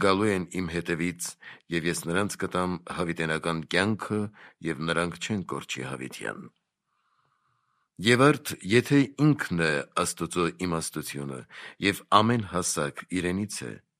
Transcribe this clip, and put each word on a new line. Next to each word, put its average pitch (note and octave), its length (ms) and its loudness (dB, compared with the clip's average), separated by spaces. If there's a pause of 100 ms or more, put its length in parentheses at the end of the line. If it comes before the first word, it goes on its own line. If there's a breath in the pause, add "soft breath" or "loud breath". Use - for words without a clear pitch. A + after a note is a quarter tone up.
գալու G2 320 4
են F#2 160 0
իմ F2+ 240 -4
հետևից, E2+ 480 -2 (460 loud breath)
և E2+ 180 -2
ես E2+ 140 0 (100)
նրանց F#2+ 320 -2
կտամ F2+ 300 -2 (180)
հավիտենական E2 720 -2 (100)
կյանքը, G#2 520 0 (440 loud breath)
և D2 160 -4
նրանք E2 400 0
չեն G#2 240 -4
կորչի C2 400 -8
հավիտյան»։ B1+ 540 -10 (1600)
Եվ A#2+ 260 6
արդ, C#3+ 200 4 (200)
եթե A#2+ 340 6 (220)
ինքն D3 400 4
է D#2+ 100 4 (220)
Աստուծո E2+ 520 0 (120)
իմաստությունը, D2 840 -6 (380 loud breath)
և F#2+ 200 0 (120)
ամեն A2 400 6
հասակ E2+ 460 -2 (180)
իրենից F#2 480 -2
է, A#1 120 -10 (260)